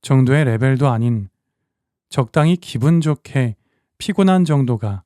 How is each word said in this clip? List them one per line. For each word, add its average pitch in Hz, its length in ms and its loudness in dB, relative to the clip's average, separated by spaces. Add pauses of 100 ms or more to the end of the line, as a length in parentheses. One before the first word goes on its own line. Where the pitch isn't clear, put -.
정도의 135 440 2
레벨도 127 440 0
아닌 117 400 -4 (760)
적당히 151 480 0
기분 160 460 0
좋게 135 560 -4 (400)
피곤한 185 480 2
정도가 120 600 -2